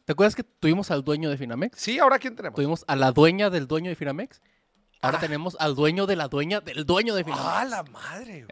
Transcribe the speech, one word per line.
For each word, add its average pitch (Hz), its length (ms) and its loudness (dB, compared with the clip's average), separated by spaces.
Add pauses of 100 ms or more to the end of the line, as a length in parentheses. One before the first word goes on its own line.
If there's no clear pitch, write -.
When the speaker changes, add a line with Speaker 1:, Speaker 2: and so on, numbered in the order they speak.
Speaker 1:
¿Te 160 60 0
acuerdas 202 240 4
que 240 80 -6
tuvimos 170 460 0
al 143 140 0
dueño 151 240 -2
de 143 80 -2
Finamex? 135 420 -6
Speaker 2:
Sí, 240 200 -4
¿ahora 269 200 6
quién 254 180 -8
tenemos? 160 200 -10
Speaker 1:
Tuvimos 151 320 0
a 147 80 2
la 131 160 4
dueña 170 380 6
del 160 160 -2
dueño 160 240 -2
de 165 60 -6
Finamex. 151 440 -8 (600)
Ahora 131 160 2
Speaker 2:
Ah. - 20 -4
Speaker 1:
tenemos 160 400 -4
al 151 140 0
dueño 160 320 2
de 196 100 2
la 151 120 -2
dueña 156 320 -2
del 156 260 -8
dueño 208 280 2
de 180 100 0
Finamex. 135 220 -4
Speaker 2:
¡Ah, 180 180 0
la 226 180 -6
madre! 156 680 -14